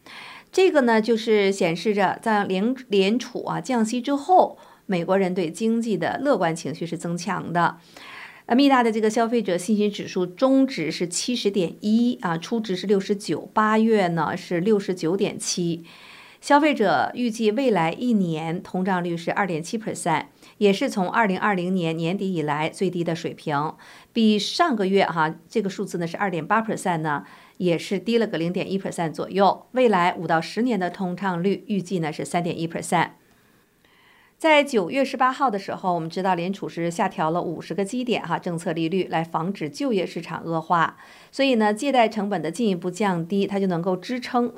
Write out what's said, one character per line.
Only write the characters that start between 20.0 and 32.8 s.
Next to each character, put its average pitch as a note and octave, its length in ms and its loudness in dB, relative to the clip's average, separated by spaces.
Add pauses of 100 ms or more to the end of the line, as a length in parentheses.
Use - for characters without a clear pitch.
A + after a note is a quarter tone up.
也 G3+ 120 6
是 A#3+ 200 0
从 F#3 180 0
二 A3+ 180 2
零 F#3 140 0
二 G#3 140 2
零 F#3 200 -2
年 E3 220 0
年 E3+ 220 -2
底 F#3+ 160 -4
以 D#3+ 80 0
来 D3+ 260 0
最 F3+ 220 -2
低 E3+ 120 -2
的 E3 140 -2
水 D3 160 -6
平， D3+ 420 -4 (380)
比 A3 260 4
上 D#4 380 0
个 G3+ 100 0
月 F#3+ 200 4
哈， D#3+ 280 0 (140)
这 A3 140 -2
个 F#3+ 80 -4
数 G3 160 -6
字 G3 100 -6
呢 E3+ 100 -2
是 E3+ 120 -8
二 G3+ 120 -2
点 D#3+ 160 -4
八 G#3+ 140 2
percent F#3 380 -2
呢， D#3 260 -2 (320)
也 F3 220 0
是 F#3 200 -4
低 A#3 200 0
了 A3+ 80 2
个 A3 100 -4
零 E3 160 -2
点 F3 180 -4
一 F#3+ 80 -2
percent E3+ 360 -4
左 - 160 -8
右。 F#3+ 420 2
未 B3+ 160 4
来 F3+ 260 2
五 F3 120 -6
到 E3 120 2
十 E3+ 220 -4
年 A#3+ 180 0
的 F3+ 120 -2
通 F3+ 260 -6
胀 F3+ 260 -2
率 F#3+ 240 0
预 G3+ 140 -2
计 F3 200 -4
呢 D3+ 120 -2
是 - 100 -8
三 - 200 -2
点 E3 180 -4
一 E3 80 -2
percent。 E3 440 -2 (1200)